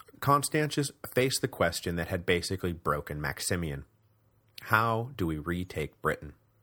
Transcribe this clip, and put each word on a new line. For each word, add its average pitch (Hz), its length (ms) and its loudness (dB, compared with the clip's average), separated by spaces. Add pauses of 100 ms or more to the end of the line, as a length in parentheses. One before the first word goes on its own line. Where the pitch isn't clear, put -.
(200)
Constantius 143 720 2 (220)
faced 127 280 2
the 131 60 2
question 85 480 0
that 85 140 -2
had - 180 -2
basically 90 440 0
broken 76 480 -2
Maximian. 73 680 -4 (800)
How 113 520 4
do 92 80 0
we 78 140 -2
retake 85 640 -4
Britain? 76 300 -2 (300)